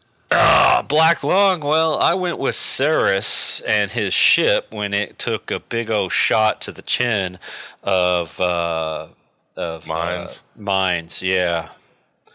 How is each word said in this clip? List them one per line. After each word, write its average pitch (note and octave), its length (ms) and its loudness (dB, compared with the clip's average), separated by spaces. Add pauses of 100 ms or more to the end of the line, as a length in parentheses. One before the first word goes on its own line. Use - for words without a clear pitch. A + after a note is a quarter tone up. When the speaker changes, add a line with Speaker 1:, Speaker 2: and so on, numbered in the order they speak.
(300)
Speaker 1:
Ah, C3 560 4
black D#3+ 360 4
lung. F#3 380 2
Well, D3+ 380 0
I D3 160 2
went F3+ 240 -2
with B2 180 0
Saris B2 1040 0
and G#2 280 0
his G#2 220 -2
ship - 580 2
when G#2 220 -4
it G2+ 260 -4
took - 320 -4
a G2 100 -2
big A#2 300 -4
old G2+ 220 0
shot A2 500 2
to G2 100 -4
the - 100 -14
chin G2+ 560 -2 (440)
of, F2+ 580 0
uh, E2 680 -2 (480)
of, E2 340 -6
uh, D#2+ 40 -2
Speaker 2:
Mines. E2+ 480 -4 (140)
Speaker 1:
Mines, F#2+ 680 -2
yeah. F2+ 480 0 (640)